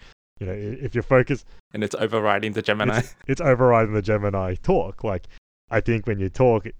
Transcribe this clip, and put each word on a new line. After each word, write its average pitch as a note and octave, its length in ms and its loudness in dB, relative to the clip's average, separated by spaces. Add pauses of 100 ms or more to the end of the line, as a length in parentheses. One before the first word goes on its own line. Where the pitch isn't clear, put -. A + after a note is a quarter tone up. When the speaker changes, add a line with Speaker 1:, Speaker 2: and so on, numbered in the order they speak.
(400)
Speaker 1:
you G2 80 -8
know, F#2 60 -6
i-, G#2 280 -8
if C3 140 -6
you're A#2 80 0
focused C3 420 2 (260)
Speaker 2:
And G#2+ 120 -4
it's G#2 100 -4
overriding G#2+ 600 0
the G#2 100 -4
Gemini. G#2+ 340 0
Speaker 1:
It's, - 180 -4 (120)
it's C3+ 140 -2
overriding A#2+ 520 4
the G#2+ 80 0
Gemini G2 540 -2
talk. - 480 -2
Like, G2 240 -6 (420)
I A2 120 2
think A2+ 260 -2
when G#2 120 -2
you F#2+ 100 -2
talk, A#2 360 4 (140)